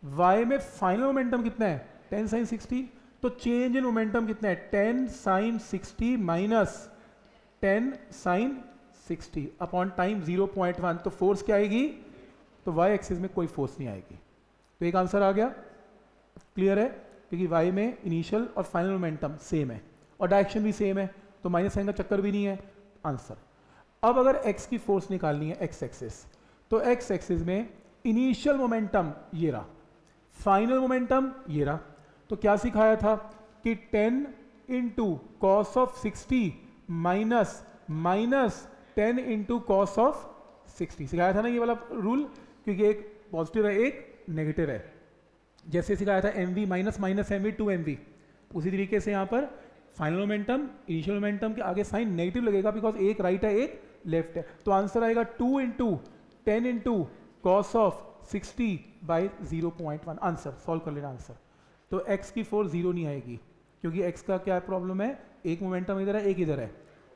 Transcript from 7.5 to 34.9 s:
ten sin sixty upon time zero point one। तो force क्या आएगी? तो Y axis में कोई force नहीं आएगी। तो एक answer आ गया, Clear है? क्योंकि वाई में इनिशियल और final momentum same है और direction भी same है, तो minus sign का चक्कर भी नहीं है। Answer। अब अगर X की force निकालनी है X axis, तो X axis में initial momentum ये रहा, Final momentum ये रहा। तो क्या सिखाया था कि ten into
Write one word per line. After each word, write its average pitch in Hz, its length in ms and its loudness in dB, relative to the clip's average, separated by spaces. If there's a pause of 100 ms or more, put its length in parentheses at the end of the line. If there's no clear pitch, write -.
ten 226 340 2 (160)
sin 208 420 0 (540)
sixty 160 420 -6 (140)
upon 180 280 0
time 190 300 0
zero 180 240 2
point 185 340 -2
one। 175 180 0
तो 175 120 -4
force 196 320 0
क्या 214 140 2
आएगी? 214 320 2 (800)
तो 185 60 -2
Y 175 220 4
axis 196 260 -4
में 185 100 -4
कोई 175 180 -2
force - 320 -6
नहीं 131 100 -6
आएगी। 92 300 -14 (600)
तो 175 60 -2
एक 170 100 0
answer 185 260 2
आ 196 100 4
गया, 214 160 2 (1080)
Clear 196 240 4
है? 233 80 2 (420)
क्योंकि 175 180 -2
वाई 165 240 4
में 214 320 0
इनिशियल 208 540 -2
और 190 60 -2
final 180 280 -2
momentum 156 460 -4
same 147 340 -2
है 107 120 -10 (360)
और 190 80 2
direction 202 360 4
भी 214 80 2
same 202 260 0
है, 190 180 -4 (280)
तो 180 60 -2
minus 180 240 2
sign 202 120 -2
का 208 60 -2
चक्कर 202 300 0
भी 202 100 0
नहीं 202 140 0
है। 196 140 -4 (460)
Answer। 131 320 -6 (680)
अब 240 140 6
अगर 262 180 6
X 240 320 -2
की 247 100 -4
force 196 340 0
निकालनी 151 380 -2
है 170 60 -6
X - 280 -6
axis, - 420 -12 (460)
तो 226 100 2
X 240 300 0
axis 170 300 0
में 190 320 -2 (320)
initial 254 500 2
momentum 220 580 0 (200)
ये 160 180 0
रहा, 110 140 -6 (800)
Final 226 360 4
momentum 262 520 2 (180)
ये 147 140 0
रहा। 143 160 0 (500)
तो 214 60 -2
क्या 208 200 4
सिखाया 220 400 4
था 214 200 2 (480)
कि 226 120 0
ten 247 580 0 (360)
into 240 480 0 (260)